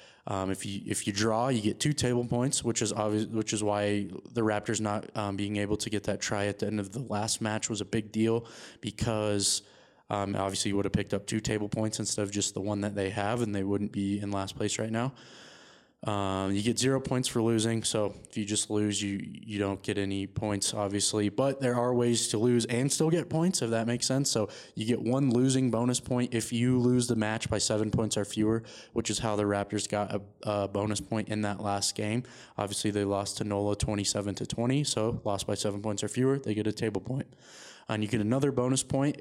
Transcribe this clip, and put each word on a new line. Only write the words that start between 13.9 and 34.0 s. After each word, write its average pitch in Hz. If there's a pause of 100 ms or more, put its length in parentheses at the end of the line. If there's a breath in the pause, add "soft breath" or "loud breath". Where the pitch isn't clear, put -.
be 101
in 101
last 98
place 104
right 113
now. 120 (920 loud breath)
Um, 98
you 101
get 117
zero 131
points 127
for 120
losing, 113
so 104 (160)
if -
you 110
just 104
lose, 104
you, 98
you -
don't 98
get 101
any 98
points, 104
obviously. 101
But 135
there 123
are 123
ways 120
to 117
lose 117
and 135
still 160
get 165
points, 170
if 117
that 113
makes 123
sense. 135
So 107 (260 loud breath)
you 110
get 113
one 131
losing 131
bonus 123
point 123
if 113
you 123
lose 123
the 117
match 110
by 110
seven 107
points 110
or 104
fewer, 110 (280 loud breath)
which 110
is 104
how 107
the 104
Raptors 101
got 104
a, 101 (220)
a 104
bonus 101
point 107
in 107
that 101
last 101
game. 110 (340 loud breath)
Obviously, 104
they 101
lost 98
to 107
nola 101
twenty-seven 101